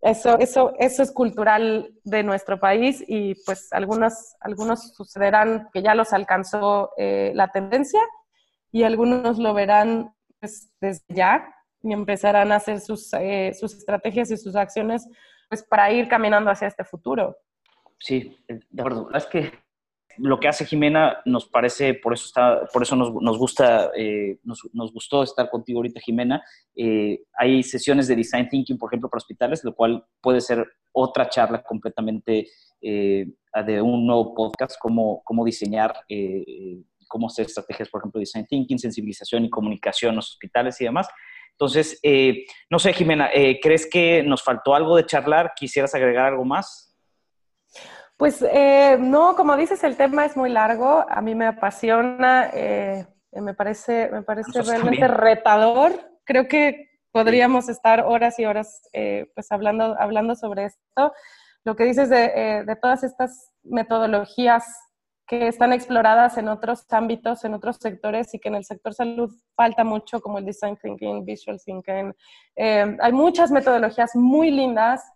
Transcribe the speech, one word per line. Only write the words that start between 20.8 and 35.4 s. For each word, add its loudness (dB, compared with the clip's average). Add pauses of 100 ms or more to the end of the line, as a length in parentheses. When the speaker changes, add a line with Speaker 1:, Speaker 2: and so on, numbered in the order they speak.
Speaker 2:
nos -2
parece, 0
por -2
eso -8
está, 2
por 0
eso -2
nos, 0
nos 0
gusta, 2
eh, -4
nos, -14 (120)
nos -10
gustó -2
estar -4
contigo -6
ahorita, -6
Jimena. -2 (340)
Eh, -2 (100)
hay 2
sesiones 0
de 2
design -2
thinking, -4
por -10
ejemplo, -6
para -8
hospitales, -6
lo -8
cual 0 (160)
puede 2
ser -2 (280)
otra 0
charla -2
completamente, -4 (340)
eh, -2 (380)
de 0
un 0
nuevo 2
podcast, -4
cómo, -2
cómo -2